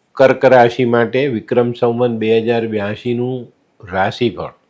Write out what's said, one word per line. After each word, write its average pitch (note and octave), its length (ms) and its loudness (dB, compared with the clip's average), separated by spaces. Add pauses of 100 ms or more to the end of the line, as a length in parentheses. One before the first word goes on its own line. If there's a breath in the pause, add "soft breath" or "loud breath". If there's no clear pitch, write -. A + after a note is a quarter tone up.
(140)
કર્ક C3 320 4
રાશિ B2 400 4
માટે A#2+ 420 0
વિક્રમ A#2+ 440 -2
સંવત A#2+ 380 -2
બે A2 280 0
હજાર A2+ 300 -2
બ્યાસીનું A#2+ 880 -6 (380)
રાશિફળ. F#2+ 580 -4 (200)